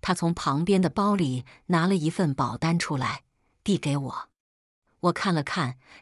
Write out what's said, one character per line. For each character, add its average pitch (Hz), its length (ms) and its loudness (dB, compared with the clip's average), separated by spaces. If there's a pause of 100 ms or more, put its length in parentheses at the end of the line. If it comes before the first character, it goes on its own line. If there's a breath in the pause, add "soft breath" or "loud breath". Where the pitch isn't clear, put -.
她 190 100 -2
从 170 220 0
旁 147 300 -2
边 190 160 4
的 175 100 2
包 208 240 2
里 131 300 -2 (220 loud breath)
拿 170 200 2
了 196 100 2
一 156 140 0
份 160 240 0
保 123 240 -2
单 165 200 2
出 151 180 -2
来， 131 280 -4 (400)
递 202 140 2
给 143 180 0
我。 - 320 -8 (720)
我 175 120 2
看 180 220 0
了 156 80 2
看， 131 360 -4 (240 loud breath)